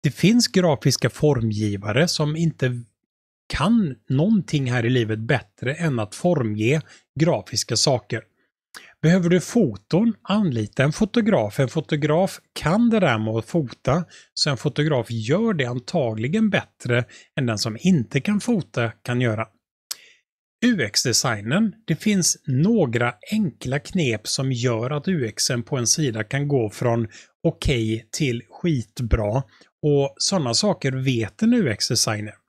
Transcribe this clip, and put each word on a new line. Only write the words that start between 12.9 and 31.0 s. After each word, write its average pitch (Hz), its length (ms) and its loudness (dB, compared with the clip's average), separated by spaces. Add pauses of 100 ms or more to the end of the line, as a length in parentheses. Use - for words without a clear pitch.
där 135 180 4
med 110 180 -2
att 113 100 -2
fota, 156 600 -2 (280)
så - 160 -2
en 135 80 -2
fotograf 147 520 0
gör 139 440 0
det 143 120 0
antagligen 127 840 0
bättre 123 560 -2 (340)
än 123 60 0
den 110 120 0
som 110 220 -6
inte 139 420 2
kan 208 180 -2
fota 127 520 -2
kan 123 300 -4
göra. 110 260 -2 (1160)
U 226 160 2
X-designen, 120 960 0 (100)
det 160 100 0
finns 196 420 0 (100)
några 131 680 2 (180)
enkla 135 480 -2
knep 131 480 -4
som 135 240 -2
gör 120 380 -2
att 147 180 -4
U 156 180 -2
X:en 120 380 -4
på 143 140 -4
en 120 100 -2
sida 113 360 -2
kan 143 240 -4
gå 127 220 0
från 117 380 0 (360)
okej 113 680 -2
till 120 380 -2
skitbra. 120 960 -2 (400)
Och 143 340 2
såna 147 360 -2
saker 185 380 0
vet 131 500 -2